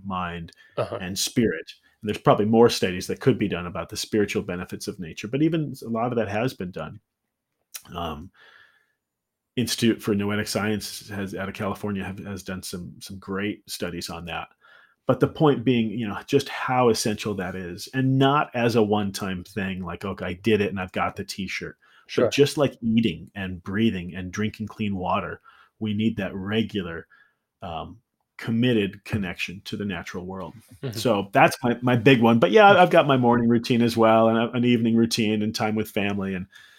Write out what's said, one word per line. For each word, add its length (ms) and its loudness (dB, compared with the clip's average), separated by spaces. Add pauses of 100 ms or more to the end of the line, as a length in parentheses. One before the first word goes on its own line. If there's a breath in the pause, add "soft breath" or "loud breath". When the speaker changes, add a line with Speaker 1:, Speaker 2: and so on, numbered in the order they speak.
Speaker 1:
mind, 480 -8 (240 soft breath)
Speaker 2:
Uh-huh. 240 -6
Speaker 1:
and 180 -8
spirit. 500 -2 (320)
And 60 -10
there's 140 -4
probably 240 4
more 240 8
studies 380 -4
that 120 -6
could 180 2
be 120 -2
done 180 -6
about 220 -8
the 80 -12
spiritual 460 -2
benefits 440 -10
of 120 -10
nature, 280 -12
but 140 -4
even 320 -2 (120)
a 40 -10
lot 240 -4
of 40 -4
that 120 0
has 240 -2
been 180 -10
done. 300 -12 (920)
Um, 380 -10 (1300 soft breath)
Institute 440 0
for 120 -2
Noetic 340 -2
Science 640 -4
has, 240 -8
out 140 -8
of 80 -10
California, 480 -6
have, 160 -10
has 240 -12
done 180 -10
some, 380 -12
some 200 -16
great 500 -8
studies 400 -8
on 160 -12
that. 240 -10 (580 soft breath)
But 120 2
the 80 4
point 360 2
being, 280 2
you 160 -6
know, 180 -6
just 240 0
how 400 0
essential 460 -2
that 200 -8
is, 380 -12
and 240 2
not 360 2
as 220 0
a 80 4
one-time 600 -2
thing, 400 -8
like, 200 -12
"Okay, 220 -8
I 80 -8
did 280 2
it 100 -2
and 80 -8
I've 120 -8
got 240 -4
the 80 -10
t-shirt." 540 -10 (300 soft breath)
Speaker 2:
Sure. 180 0
Speaker 1:
But 80 0
just 240 4
like 240 0
eating 520 0
and 300 -8
breathing 500 -2
and 180 -10
drinking 360 -6
clean 280 -6
water, 440 -4 (400 soft breath)
we 140 -4
need 240 -2
that 180 -6
regular, 720 -6 (540 soft breath)
um, 380 -12 (380)
committed 680 0
connection 600 -6
to 120 -10
the 80 -6
natural 400 -10
world. 280 -12 (300)
Speaker 2:
Mm-hmm. 140 -10
Speaker 1:
So 340 0
that's 320 6
my, 180 0
my 140 4
big 260 8
one. 180 8
But 120 6
yeah, 200 10
Speaker 2:
Mm-hmm. 100 8
Speaker 1:
I've 80 8
got 180 6
my 100 6
morning 300 4
routine 340 2
as 140 2
well, 320 6
and 100 4
a, 140 0
an 140 0
evening 320 4
routine 440 2
and 140 -2
time 200 -2
with 140 -4
family 460 -2
and, 100 -8 (340 soft breath)